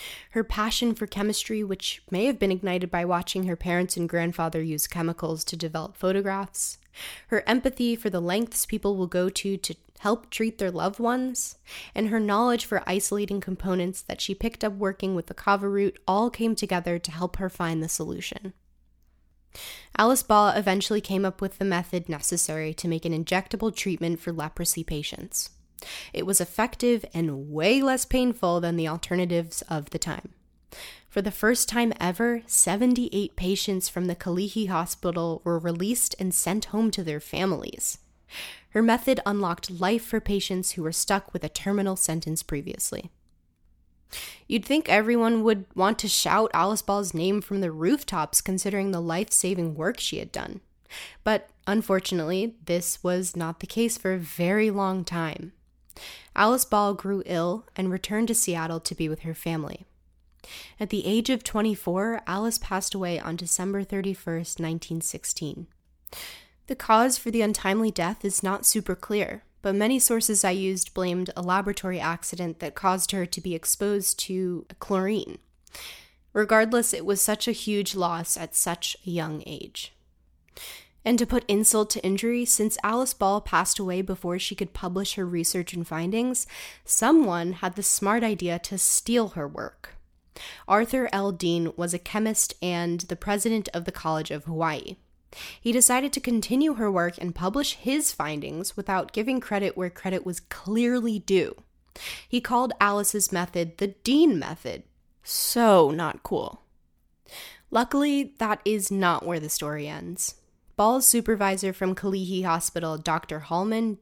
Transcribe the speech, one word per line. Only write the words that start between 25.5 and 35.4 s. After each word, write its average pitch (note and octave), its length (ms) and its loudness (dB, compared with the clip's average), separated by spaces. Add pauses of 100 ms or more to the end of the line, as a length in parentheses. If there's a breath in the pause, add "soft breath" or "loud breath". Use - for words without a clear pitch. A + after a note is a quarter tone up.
It - 100 -4
was F#3+ 160 2
effective A#3 720 0
and D3+ 380 -2
way F#3+ 320 4
less C4 240 2
painful A3 560 2
than E3+ 140 0
the D#3+ 120 0
alternatives E3+ 800 -2
of D3+ 220 -6
the D#3+ 80 -6
time. - 320 -6 (800 loud breath)
For G#3 100 0
the G3 100 0
first A#3 380 2
time A#3 320 2
ever, A3+ 460 2
seventy-eight A#3 880 2
patients F#3+ 540 0
from F3+ 160 -2
the F3 100 -2
Kalihi G3 520 -2
Hospital E3+ 760 -2